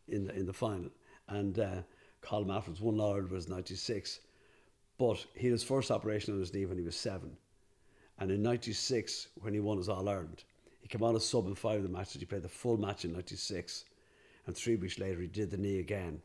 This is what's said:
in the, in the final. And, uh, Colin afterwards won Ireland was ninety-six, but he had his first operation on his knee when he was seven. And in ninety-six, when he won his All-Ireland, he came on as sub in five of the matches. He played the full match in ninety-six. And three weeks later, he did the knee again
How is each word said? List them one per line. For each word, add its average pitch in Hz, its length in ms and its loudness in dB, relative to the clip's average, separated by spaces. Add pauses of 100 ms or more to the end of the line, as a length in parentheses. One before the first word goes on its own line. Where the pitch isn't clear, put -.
in 104 160 0
the, 95 100 -4
in 95 120 0
the 95 80 -2
final. 101 360 -2 (380)
And, 101 320 0
uh, 95 220 0 (400)
Colin 104 300 -2
afterwards 95 280 -4
won 107 220 2
Ireland 101 300 2
was 90 180 -4
ninety-six, 95 720 -4 (760)
but 117 280 4 (100)
he 123 120 2
had 120 60 6
his 110 100 2
first 131 280 2
operation 107 420 0
on 98 60 0
his 90 140 -2
knee 98 120 2
when 90 120 -2
he 87 80 -2
was 82 100 -4
seven. - 400 -4 (840)
And 95 120 0
in 101 120 4
ninety-six, 117 840 0 (140)
when 104 120 -2
he 104 60 2
won 104 180 2
his 90 120 0
All-Ireland, 92 560 -2 (340)
he - 80 -20
came 107 160 0
on 117 140 6
as 110 80 2
sub 104 220 4
in 95 80 -2
five 107 220 2
of 98 60 2
the 95 60 0
matches. 90 320 -4
He - 40 -6
played 92 180 -4
the 87 40 -6
full 117 300 2
match 101 260 -2
in 85 80 -2
ninety-six. 90 720 -6 (640)
And - 80 -4
three 117 200 4
weeks 92 240 -2
later, 95 220 -2
he 90 40 -2
did 95 240 -2
the 98 80 -4
knee 98 220 2
again 87 460 -2